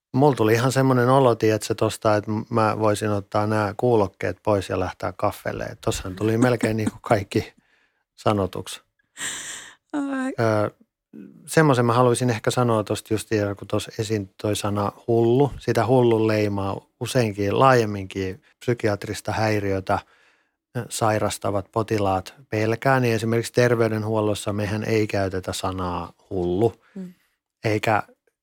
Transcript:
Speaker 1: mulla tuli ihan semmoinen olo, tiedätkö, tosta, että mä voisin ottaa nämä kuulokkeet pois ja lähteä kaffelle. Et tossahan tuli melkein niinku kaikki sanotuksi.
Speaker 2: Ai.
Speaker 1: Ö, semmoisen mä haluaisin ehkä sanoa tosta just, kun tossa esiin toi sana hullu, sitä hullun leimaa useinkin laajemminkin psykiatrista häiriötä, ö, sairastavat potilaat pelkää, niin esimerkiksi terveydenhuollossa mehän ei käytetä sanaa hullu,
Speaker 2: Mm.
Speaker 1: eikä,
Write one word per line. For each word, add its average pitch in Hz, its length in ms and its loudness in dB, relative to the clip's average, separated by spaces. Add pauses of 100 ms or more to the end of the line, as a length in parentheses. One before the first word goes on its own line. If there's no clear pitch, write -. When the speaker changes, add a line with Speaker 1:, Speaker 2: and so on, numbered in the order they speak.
(140)
Speaker 1:
mulla 135 220 4
tuli 110 180 4
ihan 120 180 2
semmoinen 127 380 4
olo, 131 260 6
tiedätkö, 110 400 0
tosta, 107 400 0
että 107 160 -2 (180)
mä 107 300 0
voisin 107 300 0
ottaa 104 380 -2
nämä 107 300 0
kuulokkeet 104 680 0
pois 104 260 0
ja 95 100 -2
lähteä 92 380 -6
kaffelle. 107 460 -4
Et 110 180 -14
tossahan 98 340 -4
tuli 110 220 0
melkein 117 400 2
niinku 110 240 -4
kaikki - 520 -2 (600)
sanotuksi. 101 680 -4 (1120)
Speaker 2:
Ai. 277 460 -4
Speaker 1:
Ö, 110 320 0 (720)
semmoisen 143 400 4
mä 117 80 2
haluaisin 123 360 2
ehkä 110 220 -2
sanoa 117 320 2
tosta 110 300 -4
just, - 160 -4 (300)
kun 101 80 -16
tossa - 320 -4
esiin 104 420 -4
toi 107 140 -2
sana 104 360 -4 (160)
hullu, 117 520 4
sitä 113 260 0
hullun 117 420 4
leimaa 101 540 0 (180)
useinkin 107 600 0
laajemminkin 104 840 2 (180)
psykiatrista 107 720 -4
häiriötä, 98 680 -2 (800)
ö, 117 120 -6
sairastavat 104 840 -2
potilaat 101 600 -2 (160)
pelkää, 113 500 0
niin 120 160 2
esimerkiksi 113 380 -2
terveydenhuollossa 110 1000 0
mehän 104 300 -4
ei 107 240 0
käytetä 95 460 -4
sanaa 90 600 -6 (160)
hullu, 95 440 0 (220)
Speaker 2:
Mm. 180 180 -14 (500)
Speaker 1:
eikä, 107 400 0 (400)